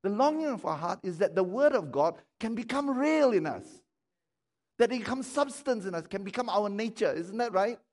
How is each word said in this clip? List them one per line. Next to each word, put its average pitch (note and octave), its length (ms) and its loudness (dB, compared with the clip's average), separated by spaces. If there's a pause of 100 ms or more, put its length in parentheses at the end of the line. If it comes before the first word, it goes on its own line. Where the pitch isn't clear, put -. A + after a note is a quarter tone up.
The G3 80 0
longing D4+ 360 2
of A#3 200 -4
our D#3 100 -2
heart F3 260 -4
is F3+ 160 -6
that F3+ 160 2
the F#3 100 4
word C4 280 4
of E3+ 200 0
God D#3 240 2 (240)
can A3+ 140 -4
become C4 360 -4
real C#4+ 420 4
in E3 140 2
us, A2 180 -6 (1120)
that A#3 120 6
it B3+ 80 -2
becomes B3 280 -4
substance B3+ 600 -2
in F#3 80 -6
us, E3 120 -4
can G3 180 -6
become A#3 240 -4
our G3+ 200 2
nature. G#3 440 -2
Isn't F3+ 260 -6
that A#3+ 140 0
right? G#3+ 260 2 (140)